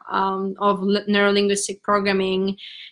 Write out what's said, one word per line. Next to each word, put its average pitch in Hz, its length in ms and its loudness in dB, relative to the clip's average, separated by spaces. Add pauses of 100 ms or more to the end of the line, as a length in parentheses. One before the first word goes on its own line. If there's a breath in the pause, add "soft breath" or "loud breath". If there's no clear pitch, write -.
um, 190 500 -2
of 202 220 2
li-, 196 260 0
neurolinguistic 202 760 2
programming, 196 760 0 (340 loud breath)